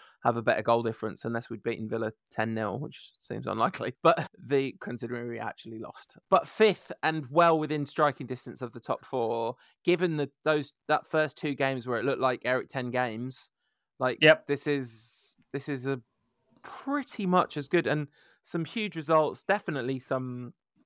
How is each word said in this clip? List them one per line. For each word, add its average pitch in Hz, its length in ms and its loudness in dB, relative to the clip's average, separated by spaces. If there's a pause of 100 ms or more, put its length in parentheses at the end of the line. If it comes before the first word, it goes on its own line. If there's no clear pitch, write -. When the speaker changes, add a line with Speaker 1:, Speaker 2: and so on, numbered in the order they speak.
(220)
Speaker 1:
have 120 140 4
a 117 60 -2
better 113 200 2
goal 117 220 4
difference 110 400 -4
unless 117 260 -6
we'd 110 140 -10
beaten 113 240 -4
Villa 113 240 -4 (180)
ten 110 240 -2
nil, 107 240 -2
which - 400 -12
seems 113 300 -8
unlikely. 113 460 -2 (100)
But 165 240 4 (100)
the, 135 420 -2
considering 120 480 -8
we 113 120 -8
actually 110 400 -10
lost. - 360 -14 (140)
But - 160 6
fifth - 460 2 (100)
and 156 260 0
well 165 300 6
within 151 280 -2
striking 143 420 2
distance 127 340 -8
of 117 80 -6
the 120 100 -14
top - 240 -4
four, 117 520 -2 (280)
given 175 320 2
the, 143 140 -2 (140)
those, 151 300 0 (120)
that - 220 2
first 156 280 0
two 147 180 -4
games 131 340 -2
where 120 100 0
it 107 60 -2
looked 135 160 0
like 127 240 0
Eric 127 240 0
Ten 123 240 -4
games, 123 580 -4 (480)
like, 127 220 0
Speaker 2:
Yep. 151 260 8
Speaker 1:
this 143 220 -2
is, 131 680 -4 (160)
this 143 160 -6
is 135 200 -4
a 135 120 -2 (600)
pretty - 640 -6
much 180 300 2
as 143 100 -4
good, 160 220 2
and 147 180 2 (380)
some 165 200 -4
huge 214 300 -6
results, 156 480 2
definitely 135 560 -2
some 127 560 -6 (320)